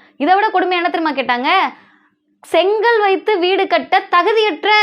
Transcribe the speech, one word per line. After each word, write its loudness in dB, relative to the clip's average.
இதை 2
விட 0
கொடுமை -2
என்ன -2
தெரியுமா -4
கேட்டாங்க? -4
"செங்கல் 0
வைத்து 0
வீடு 0
கட்ட -2
தகுதியற்ற 0